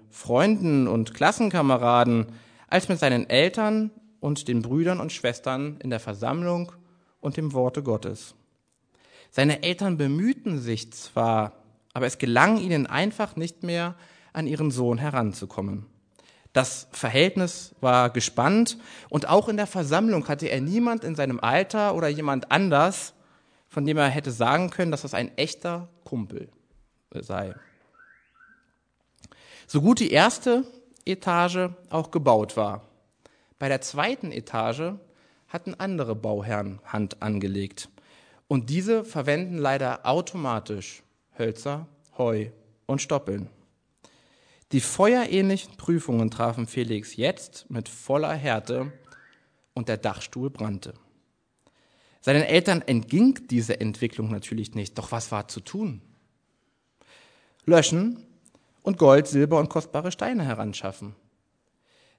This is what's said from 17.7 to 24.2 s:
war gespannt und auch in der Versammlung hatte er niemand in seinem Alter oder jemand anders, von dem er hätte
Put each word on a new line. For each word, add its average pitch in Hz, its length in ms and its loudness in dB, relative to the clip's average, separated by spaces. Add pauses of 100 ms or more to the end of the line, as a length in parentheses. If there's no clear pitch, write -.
war 123 300 6
gespannt 151 680 2 (320)
und - 200 -2
auch 208 200 4
in 208 80 -2
der 208 100 -2
Versammlung 175 600 0
hatte 147 200 -4
er 131 140 -2
niemand 226 420 0
in 156 120 -6
seinem 131 240 -2
Alter 190 560 0
oder 165 120 0
jemand 147 440 -2
anders, 170 640 2 (540)
von 143 180 -4
dem 151 120 2
er 143 120 4
hätte 139 220 -2